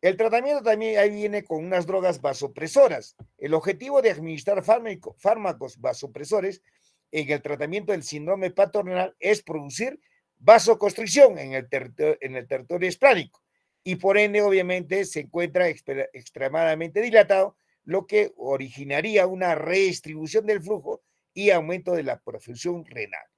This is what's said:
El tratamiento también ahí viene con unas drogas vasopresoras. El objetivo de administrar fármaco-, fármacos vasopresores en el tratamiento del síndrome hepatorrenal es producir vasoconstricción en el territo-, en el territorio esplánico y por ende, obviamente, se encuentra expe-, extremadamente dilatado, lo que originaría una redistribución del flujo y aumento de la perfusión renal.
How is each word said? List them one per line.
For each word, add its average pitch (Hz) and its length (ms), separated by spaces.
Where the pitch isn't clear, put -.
El 185 160
tratamiento 233 480
también 220 340
ahí 202 120
viene 208 340
con 160 200
unas 180 220
drogas 180 340
vasopresoras. 151 920
El 147 160
objetivo 202 480
de 226 80
administrar 165 540
fármaco-, 220 520
fármacos 185 640
vasopresores 143 840
en 151 180
el 147 100
tratamiento 156 520
del 170 100
síndrome 175 460
hepatorrenal 185 720
es 208 220
producir 156 580
vasoconstricción 208 1000
en 139 140
el 131 160
territo-, 139 520
en 131 140
el 123 140
territorio 170 400
esplánico 202 560
y 180 100
por 190 240
ende, 208 240
obviamente, 185 640
se - 160
encuentra 170 480
expe-, 135 440
extremadamente 156 880
dilatado, 202 560
lo 185 220
que 208 300
originaría 139 920
una 185 260
redistribución 160 920
del 208 160
flujo 180 400
y 202 180
aumento 180 420
de 170 100
la 131 180
perfusión 120 640
renal. 101 400